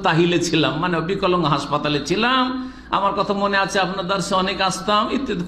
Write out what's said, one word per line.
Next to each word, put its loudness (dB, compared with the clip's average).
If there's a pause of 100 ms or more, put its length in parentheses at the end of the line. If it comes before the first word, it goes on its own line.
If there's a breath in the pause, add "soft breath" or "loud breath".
তাহিলে 4
ছিলাম, 0
মানে 0
বিকলাঙ্গ 0
হাসপাতালে 0
ছিলাম, 0 (180 loud breath)
আমার 2
কথা 0
মনে 0
আছে, 0
আপনার -2
দার্সে -2
অনেক 0
আসতাম 0
ইত্যাদি, -2